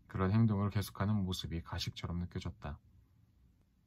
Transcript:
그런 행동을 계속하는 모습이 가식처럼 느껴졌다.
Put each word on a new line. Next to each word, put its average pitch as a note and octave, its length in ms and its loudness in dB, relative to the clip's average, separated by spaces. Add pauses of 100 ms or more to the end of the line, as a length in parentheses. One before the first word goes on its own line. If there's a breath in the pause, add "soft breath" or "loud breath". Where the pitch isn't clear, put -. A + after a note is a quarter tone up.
그런 F#2+ 240 0
행동을 G#2 380 6
계속하는 G2+ 460 0
모습이 F2+ 460 -2
가식처럼 - 580 -6
느껴졌다. E2+ 580 -6 (1080)